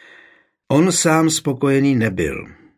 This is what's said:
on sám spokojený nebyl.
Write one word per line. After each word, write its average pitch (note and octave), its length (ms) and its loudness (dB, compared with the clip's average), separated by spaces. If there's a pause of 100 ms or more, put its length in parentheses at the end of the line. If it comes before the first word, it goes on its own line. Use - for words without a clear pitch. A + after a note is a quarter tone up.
(720)
on D#3+ 200 2
sám D#3+ 380 2
spokojený C#3 680 0
nebyl. F2+ 520 -4 (300)